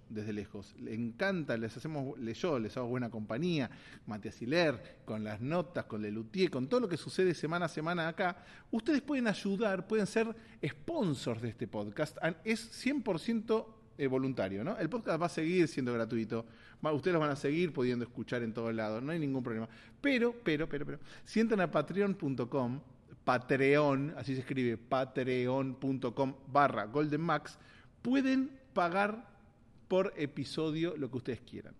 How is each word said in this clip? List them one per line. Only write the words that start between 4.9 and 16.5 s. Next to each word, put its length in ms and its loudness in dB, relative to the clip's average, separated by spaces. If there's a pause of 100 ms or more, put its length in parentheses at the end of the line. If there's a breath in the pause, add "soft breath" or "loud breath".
con 200 -4
las 160 -6
notas, 440 -2
con 160 -6
Lelutier, 500 0
con 180 -2
todo 120 4
lo 80 0
que 80 -2
sucede 380 2
semana 320 0
a 20 -2
semana 400 -2
acá, 280 -2 (340 loud breath)
ustedes 320 2
pueden 240 0
ayudar, 600 0
pueden 200 2
ser 280 0 (320 loud breath)
sponsors 760 -2
de 60 -2
este 180 -6
podcast. 560 -4
An-, 220 0
es 160 0
cien 420 -2
por 160 0
ciento, 640 -2 (140)
eh, 100 0
voluntario, 580 0
¿no? 120 -2
El 120 0
podcast 320 -2
va 60 2
a 20 0
seguir 400 4
siendo 240 0
gratuito, 540 0 (380 loud breath)